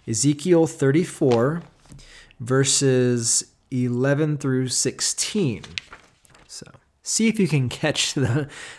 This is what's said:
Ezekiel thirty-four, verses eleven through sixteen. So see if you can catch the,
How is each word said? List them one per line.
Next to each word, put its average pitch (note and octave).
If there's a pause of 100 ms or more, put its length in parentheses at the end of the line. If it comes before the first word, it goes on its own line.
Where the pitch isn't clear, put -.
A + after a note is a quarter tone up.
Ezekiel D3
thirty-four, C#3 (800)
verses B2+ (180)
eleven C3+
through C3
sixteen. - (840)
So - (380)
see -
if A3
you F#3
can C3+
catch -
the, C3+ (320)